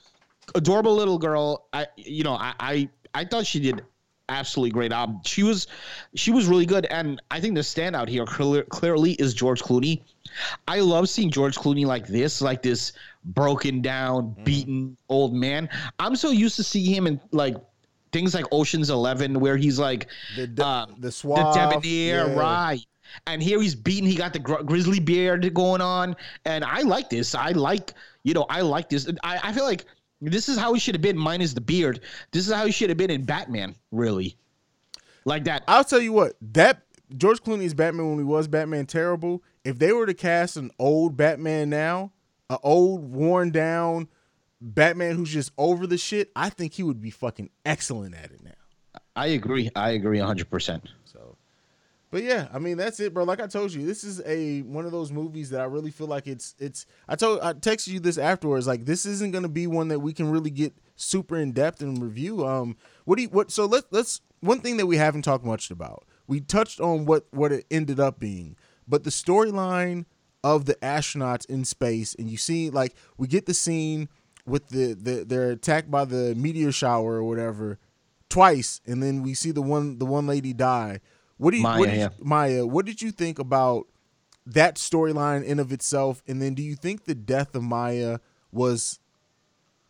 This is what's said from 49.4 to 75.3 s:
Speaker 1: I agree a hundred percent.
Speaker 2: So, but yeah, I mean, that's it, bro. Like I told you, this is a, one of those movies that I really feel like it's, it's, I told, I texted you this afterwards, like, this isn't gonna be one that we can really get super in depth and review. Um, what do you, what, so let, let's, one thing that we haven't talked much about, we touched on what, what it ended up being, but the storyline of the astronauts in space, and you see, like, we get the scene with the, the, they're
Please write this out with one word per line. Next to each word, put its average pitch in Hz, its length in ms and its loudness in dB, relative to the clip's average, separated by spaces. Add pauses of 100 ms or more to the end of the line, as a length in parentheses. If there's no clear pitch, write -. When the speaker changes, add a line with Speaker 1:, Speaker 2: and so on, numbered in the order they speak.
Speaker 1:
I 104 160 0
agree 107 280 0
a 101 60 0
hundred 95 240 -4
percent. 85 380 -6 (160)
Speaker 2:
So, 57 320 -20 (760)
but 190 140 -4
yeah, 233 300 0
I 135 60 -6
mean, 175 180 -4
that's 214 220 -6
it, 202 140 -4
bro. 175 100 0
Like 185 160 0
I 214 80 -8
told 202 240 -4
you, 147 140 -8
this 202 180 -6
is 196 220 -12
a, 151 380 -4
one 143 220 -10
of 170 60 -8
those 165 200 -6
movies 156 400 -8
that 131 100 -4
I 131 40 -2
really 151 260 -6
feel 156 160 -12
like 139 200 -6
it's, 131 320 -12
it's, 139 260 -12 (220)
I - 80 -4
told, 220 260 0
I 170 120 -2
texted 214 360 -2
you 185 100 -6
this 170 180 0
afterwards, 143 500 0
like, 120 180 -2
this 156 200 -2
isn't 202 260 -4
gonna 180 160 -4
be 160 200 -4
one 165 220 0
that 151 100 -2
we 147 140 -4
can 156 160 -2
really 156 200 0
get 143 240 -4 (240)
super 180 400 -4
in 147 160 -2
depth 147 280 0
and 135 200 -4
review. 139 440 -4
Um, 127 300 -2 (300)
what 185 120 4
do 254 60 -2
you, 220 60 -6
what, 196 220 0
so 214 140 0
let, 240 260 2
let's, 226 280 -2 (220)
one 220 180 2
thing 240 180 -4
that 196 100 0
we 170 100 4
haven't 151 240 2
talked 135 240 0
much 110 260 -4
about, 82 320 -14 (240)
we 143 140 -2
touched 214 400 0
on 165 240 0
what, 151 260 4
what 143 220 0
it 131 180 -4
ended 147 280 0
up 135 200 0
being, 90 380 -10 (300)
but 143 180 0
the 151 40 -4
storyline 180 960 0 (380)
of 147 220 2
the 139 100 2
astronauts 135 720 -4
in 131 140 -4
space, 113 560 -2
and 113 100 -6
you 110 80 -8
see, 165 320 -2
like, 131 240 -2 (240)
we 131 100 -4
get 170 180 0
the 180 80 -2
scene 156 560 -2 (360)
with 143 240 -4
the, 127 240 0
the, 107 300 -6
they're 123 280 -2